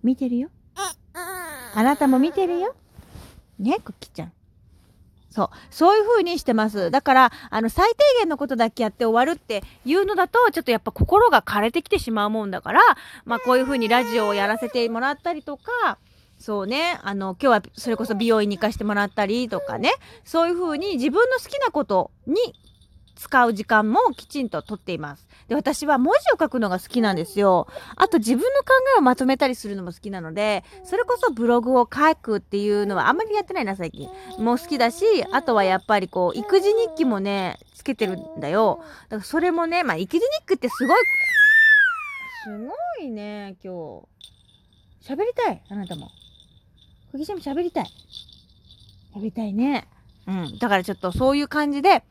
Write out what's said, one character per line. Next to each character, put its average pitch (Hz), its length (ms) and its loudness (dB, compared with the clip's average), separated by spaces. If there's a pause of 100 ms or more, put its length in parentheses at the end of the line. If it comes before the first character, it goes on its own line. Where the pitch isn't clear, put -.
見 254 140 2
て 254 140 -4
る 240 80 -2
よ。 285 120 -4 (1300)
あ 214 60 0
な 277 160 4
た 294 100 2
も 254 120 4
見 311 120 2
て 381 140 -2
る 349 140 -4
よ。 415 160 -4 (800)
ね、 240 260 -2
コ 208 160 -16
キ - 100 -20
ち - 120 -14
ゃ 160 40 -10
ん。 170 60 -18 (1000)
そ 208 140 0
う。 - 40 -8 (220)
そ 370 240 6
う - 20 6
い 440 40 4
う 415 60 0
風 453 160 4
に 349 140 -2
し - 60 -8
て 247 100 0
ま 220 160 0
す。 202 220 -2
だ 269 100 2
か 269 140 2
ら、 254 160 4 (180)
あ 220 120 -4
の、 226 80 -2
最 381 260 2
低 - 20 -20 (220)
限 381 100 0
の 294 80 -4
こ 277 100 -6
と 262 80 -4
だ 226 140 2
け 240 140 -4
や 214 60 -2
っ - 20 -8
て - 140 -4
終 233 220 4
わ 339 60 -2
る - 60 -6
っ - 20 -20
て 208 220 -8 (200)
い 262 120 -2
う 392 100 4
の 415 80 -2
だ 359 140 2
と、 480 240 4
ち - 80 -4
ょ - 20 -6
っ - 20 -12
と - 60 -4
や 226 80 2
っ - 40 -4
ぱ - 100 -8
心 427 400 4
が 262 100 6
枯 208 200 -2
れ 233 100 0
て 339 100 -2
き - 80 -18
て 403 80 0
し - 140 -6
ま 208 160 0
う - 20 -2
も 220 160 -4
ん 196 60 -6
だ 185 100 -6
か - 120 -8
ら、 320 80 6 (440)
ま 233 120 -2
あ、 - 20 -4
こ 233 140 0
う 247 40 6
い 262 40 4
う - 20 0
風 262 160 -2
に 220 100 -2
ラ 240 160 4
ジ 233 140 -2
オ 214 80 0
を 208 80 0
や 202 100 0
ら 220 140 -2
せ 233 100 -6
て 233 180 -2
も 226 120 -4
ら 262 120 -2
っ 277 80 -6
た 339 140 -6
り 302 80 -8
と 285 160 -12
か、 440 400 -4 (400)
そ 202 280 -6
う - 20 -8
ね、 320 340 -4
あ 202 140 -8
の、 190 260 -6
今 269 100 4
日 - 20 6
は 208 100 2 (120)
そ - 140 -8
れ 226 60 0
こ 220 100 -6
そ 240 80 -4
美 220 140 -2
容 220 160 2
院 208 60 -2
に 202 80 -4
行 - 40 -6
か 214 100 0
し - 60 -10
て 226 60 -8
も 208 100 -2
ら 202 120 0
っ 202 40 -8
た 208 160 -2
り 226 240 -4
と 190 120 -6
か - 180 -8
ね、 302 140 0 (320)
そ 330 200 0
う - 20 -2
い 359 40 -2
う - 80 -2
風 320 180 -4
に 370 200 -4
自 254 120 0
分 427 200 4
の 508 80 0
好 - 120 -8
き 571 100 -8
な 523 120 -2
こ 294 140 -2
と - 260 -2 (160)
に 285 80 -2 (800)
使 247 300 2
う 233 80 0
時 208 100 -8
間 214 280 2
も 320 80 2 (180)
き - 80 -20
ち 277 180 -8
ん 226 60 -6
と 156 120 -6
取 208 180 -12
っ - 40 -20
て 190 80 -10
い 160 80 -6
ま 147 160 -12
す。 - 120 -20 (200)
で、 - 80 -4
私 294 300 -2
は 285 120 2
文 269 180 2
字 571 180 2
を 349 40 0
書 302 120 0
く 254 100 -4
の 214 80 0
が 180 120 -2
好 - 80 -14
き 240 140 -2
な 208 120 2
ん - 20 -2
で 160 80 -4
す 202 160 -6
よ。 185 280 4 (280)
あ 392 140 2
と 349 80 2
自 220 140 0
分 247 80 2
の 523 220 0
考 - 60 -8 (280)
え 415 40 8
を - 20 4
ま 254 140 4
と 262 100 -2
め 269 120 2
た 277 100 0
り 247 80 -2
す 214 140 -12
る 202 60 -8
の 196 80 -10
も 175 100 -12
好 - 60 -20
き 202 120 -12
な 190 80 -10
の 160 140 -12
で、 208 320 -2 (180)
そ 370 140 -4
れ 480 60 0
こ 494 140 0
そ 466 140 0
ブ 233 160 -2
ロ 240 140 4
グ 247 180 2
を 240 140 2
書 302 220 4
く 214 240 -4
っ - 20 -8
て - 160 -8
い 208 140 0
う 208 140 0
の 196 120 -2
は 139 100 2
あ 240 60 4
ん 311 40 0
ま 440 60 -2
り 427 100 -6
や 415 80 0
っ 370 40 -6
て 370 80 -12
な 349 80 -2
い 226 40 -2
な、 196 120 -4
最 165 140 -8
近。 - 180 -16 (300)
も 233 160 2
う - 20 -2
好 - 100 -8
き 294 100 -4
だ 233 140 2
し、 381 140 -4 (260)
あ 247 120 2
と 247 120 2
は 202 80 4
や 190 140 2
っ - 80 -6
ぱ 208 140 2
り 185 100 -6
こ 180 260 0
う、 - 20 -6
育 226 220 2
児 403 140 2
日 453 240 2
記 320 80 2
も 214 140 0
ね、 196 400 -4 (160)
つ - 80 -20
け 269 120 -4
て 220 100 -2
る 185 120 -4
ん - 240 -14
だ 143 80 -6
よ。 208 340 2 (260)
だ 220 80 -8
か 202 40 -8
ら - 0 -
そ 302 180 -4
れ 349 120 2
も 330 160 -2
ね、 339 160 0
ま 226 100 -2
あ、 160 40 -4
育 196 200 -4
児 453 80 2 (140)
日 - 80 -14
記 381 80 2
っ - 20 -12
て - 100 -6
す - 180 -4
ご 262 80 4
い、 415 40 6 (1500)
す - 60 -14
ご 392 560 -10
い 262 40 -10
ね、 208 540 -12
今 185 100 -14
日。 - 1300 -20
喋 277 160 -6
り 480 100 -4
た 440 180 -2
い、 170 180 -10
あ 202 60 -12
な 202 120 -8
た 180 80 -10
も。 - 140 -16 (1000)
小 277 80 -12
木 311 60 -8
ち - 60 -14
ゃ 403 40 -8
ん - 20 -10
も 311 60 -12
喋 285 180 -6
り 339 100 -4
た 254 120 -4
い。 - 80 -12 (1200)
喋 202 60 -12
り 220 100 -6
た 226 120 -8
い 202 100 -6
ね。 247 340 -2 (400)
う 185 40 -6
ん。 185 260 -6
だ 240 100 -2
か 202 100 2
ら 180 60 0
ち 202 80 -6
ょ 185 40 -4
っ - 20 -20
と 180 140 -4
そ 262 200 2
う 285 60 2
い 294 40 0
う 285 60 -4
感 294 240 -2
じ 277 100 -4
で 339 300 6